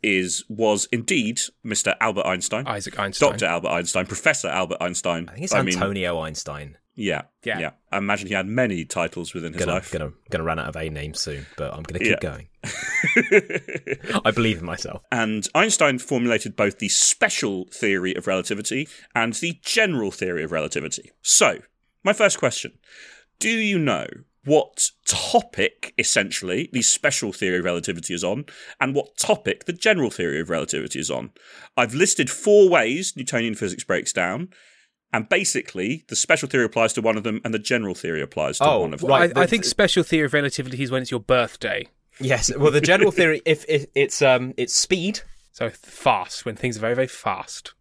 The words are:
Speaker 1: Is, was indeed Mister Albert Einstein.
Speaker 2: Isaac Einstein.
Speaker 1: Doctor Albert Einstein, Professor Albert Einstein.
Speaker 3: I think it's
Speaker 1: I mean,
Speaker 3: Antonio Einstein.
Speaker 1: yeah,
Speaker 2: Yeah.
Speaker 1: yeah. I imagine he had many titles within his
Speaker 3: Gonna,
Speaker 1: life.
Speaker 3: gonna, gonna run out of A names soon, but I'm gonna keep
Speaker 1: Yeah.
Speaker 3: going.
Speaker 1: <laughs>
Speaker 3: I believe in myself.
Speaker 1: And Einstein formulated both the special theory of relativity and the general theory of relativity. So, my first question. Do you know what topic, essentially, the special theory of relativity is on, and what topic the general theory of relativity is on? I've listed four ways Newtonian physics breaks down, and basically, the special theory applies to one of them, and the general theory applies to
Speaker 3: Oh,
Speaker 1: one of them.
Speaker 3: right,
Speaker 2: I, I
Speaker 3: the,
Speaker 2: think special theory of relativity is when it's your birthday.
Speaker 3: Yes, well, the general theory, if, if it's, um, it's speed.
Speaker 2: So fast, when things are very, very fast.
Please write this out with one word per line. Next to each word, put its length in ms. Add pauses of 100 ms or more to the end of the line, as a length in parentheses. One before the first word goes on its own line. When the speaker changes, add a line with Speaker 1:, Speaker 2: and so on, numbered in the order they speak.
Speaker 1:
Is, 460
was 460
indeed 480 (200)
Mister 380
Albert 260
Einstein. 420
Speaker 2:
Isaac 300
Einstein. 340
Speaker 1:
Doctor 160
Albert 220
Einstein, 360
Professor 420
Albert 320
Einstein. 480
Speaker 3:
I 60
think 100
it's 100
Speaker 1:
I 80
mean, 140
Speaker 3:
Antonio 460
Einstein. 560 (180)
Speaker 1:
yeah, 280 (200)
Speaker 2:
Yeah. 160
Speaker 1:
yeah. 120 (200)
I 60
imagine 320
he 40
had 140
many 380
titles 480
within 180
his 80
Speaker 3:
Gonna, 140
Speaker 1:
life. 180
Speaker 3:
gonna, 220 (160)
gonna 160
run 120
out 120
of 80
A 120
names 300
soon, 260 (120)
but 160
I'm 100
gonna 160
keep 120
Speaker 1:
Yeah. 100
Speaker 3:
going. 260 (160)
Speaker 1:
<laughs> 1600
Speaker 3:
I 80
believe 280
in 60
myself. 460
Speaker 1:
And 420
Einstein 460
formulated 560
both 240
the 80
special 880
theory 420
of 100
relativity 600 (260)
and 200
the 300
general 480
theory 340
of 80
relativity. 580 (120)
So, 360 (460)
my 80
first 240
question. 400 (600)
Do 100
you 300
know 260 (400)
what 440 (160)
topic, 920
essentially, 720
the 100
special 520
theory 260
of 60
relativity 480
is 100
on, 220 (340)
and 160
what 220
topic 480
the 80
general 360
theory 300
of 100
relativity 480
is 140
on? 200 (440)
I've 180
listed 360
four 400
ways 480
Newtonian 380
physics 280
breaks 300
down, 360 (640)
and 140
basically, 800
the 80
special 340
theory 160
applies 280
to 80
one 160
of 60
them, 200
and 100
the 60
general 360
theory 260
applies 380
to 60
Speaker 3:
Oh, 160
Speaker 1:
one 120
of 80
them. 80
Speaker 3:
right, 260
Speaker 2:
I, 60
I 20
Speaker 3:
the, 60
Speaker 2:
think 160
special 380
theory 220
of 80
relativity 500
is 60
when 120
it's 100
your 80
birthday. 640 (360)
Speaker 3:
Yes, 340
well, 160
the 100
general 300
theory, 340
if, 220
if 260
it's, 280
um, 360
it's 160
speed. 460 (320)
Speaker 2:
So 180
fast, 760
when 100
things 220
are 40
very, 140
very 120
fast. 720